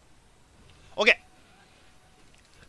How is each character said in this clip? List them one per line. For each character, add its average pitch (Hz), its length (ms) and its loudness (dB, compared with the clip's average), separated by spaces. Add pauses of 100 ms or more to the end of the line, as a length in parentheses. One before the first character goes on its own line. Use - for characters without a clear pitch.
(960)
オ - 60 6
ッ 320 40 12
ケ - 160 10 (1500)